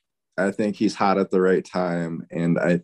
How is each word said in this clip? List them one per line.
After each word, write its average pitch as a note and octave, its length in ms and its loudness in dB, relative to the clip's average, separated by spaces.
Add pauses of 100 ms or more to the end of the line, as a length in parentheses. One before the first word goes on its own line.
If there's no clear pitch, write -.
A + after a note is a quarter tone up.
(380)
I G2 140 0
think G#2 240 -2
he's G2+ 180 0
hot G2 240 2
at F#2+ 140 0
the F#2+ 80 2
right F#2 240 2
time, E2+ 680 -6
and E2+ 300 0
I F2 240 2